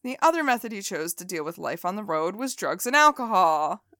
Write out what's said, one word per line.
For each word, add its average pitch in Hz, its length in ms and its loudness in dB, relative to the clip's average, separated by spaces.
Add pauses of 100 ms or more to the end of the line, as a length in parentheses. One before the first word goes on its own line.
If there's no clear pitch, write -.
the 254 180 -8
other 330 240 2
method 240 280 0
he 202 100 -8
chose 170 320 -6
to 180 100 -14
deal 175 200 -4
with 165 140 -8
life 160 280 -6
on 190 100 -4
the 214 80 -8
road 165 320 -2
was 254 180 -6
drugs 160 320 -4
and 247 100 2
alcohol. 185 880 4 (180)